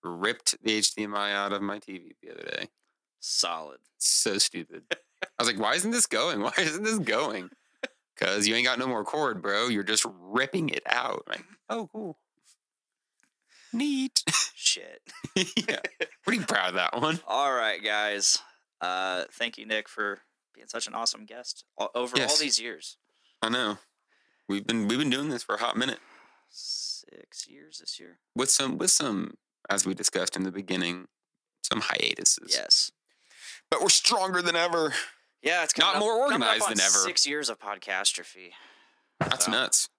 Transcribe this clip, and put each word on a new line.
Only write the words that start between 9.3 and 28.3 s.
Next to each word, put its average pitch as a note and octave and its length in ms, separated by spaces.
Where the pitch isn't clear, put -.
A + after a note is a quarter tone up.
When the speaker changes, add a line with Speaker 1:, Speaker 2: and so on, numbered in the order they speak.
Speaker 1:
bro. G#2 280
You're G#2 120
just G#2+ 260
ripping A2+ 640
it - 160
out. - 420
Like, - 180
"Oh, A3 240
cool. G#3 280
Neat." C4 540
<laughs> - 280
Speaker 2:
Shit. - 460
Speaker 1:
Yeah. F#3+ 440
Pretty G3 200
proud F#2 260
of F2+ 60
that F#2 260
one. D#3+ 260
Speaker 2:
All C3 260
right, G#2+ 300
guys. G#2 560
Uh, F#2 500
thank A#2+ 260
you, A2 80
Nick, A2 240
for G2+ 300
being A#2 140
such A#2 200
an A2 60
awesome A2+ 320
guest A2+ 380
o-, G#2 160
over B2 200
all C3+ 60
Speaker 1:
Yes. - 180
Speaker 2:
these C#3 200
years. A#2 380
Speaker 1:
I A2+ 80
know. A#2 280
We've G2+ 180
been, A2+ 220
we've B2 120
been D3 100
doing C#3 200
this B2 140
for G#2 120
a G#2 40
hot A2+ 180
minute. C3 220
Speaker 2:
Six - 1000
years D#3 320
this - 200
year. - 200